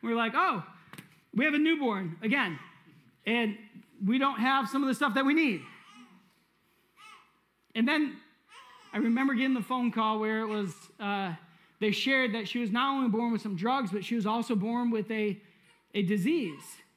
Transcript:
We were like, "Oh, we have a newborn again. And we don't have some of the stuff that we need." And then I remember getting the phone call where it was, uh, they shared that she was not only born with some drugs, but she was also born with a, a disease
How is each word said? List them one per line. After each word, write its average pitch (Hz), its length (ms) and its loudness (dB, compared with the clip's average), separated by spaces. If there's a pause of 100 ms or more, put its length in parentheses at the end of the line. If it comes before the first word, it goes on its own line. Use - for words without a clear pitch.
We 226 80 -6
were 233 60 0
like, 233 200 0
"Oh, 302 300 2 (680)
we 240 100 4
have 302 80 2
a 294 60 2
newborn 233 640 0
again. 220 340 0 (720)
And 220 300 0 (460)
we 220 140 2
don't 269 220 0
have 262 280 2
some 277 140 0
of 269 60 2
the 262 80 0
stuff 277 180 0
that 269 120 2
we 285 100 4
need." 277 260 2 (2000)
And 233 140 2
then 294 300 0 (760)
I - 60 -4
remember 240 360 2
getting 262 200 2
the 247 80 0
phone 247 320 -2
call 220 260 0
where 220 220 0
it 226 60 -4
was, 208 260 -4 (260)
uh, 196 360 -4 (440)
they 208 120 2
shared 254 440 2
that 214 140 -6
she 247 100 -4
was 233 100 -2
not 254 240 0
only 262 140 0
born 233 240 2
with 220 100 -2
some 202 140 -6
drugs, 233 360 0
but 196 120 -4
she 233 100 -4
was 226 120 0
also 226 300 0
born 233 360 0
with 214 180 -2
a, 214 300 -2 (540)
a 202 80 0
disease 196 600 0 (360)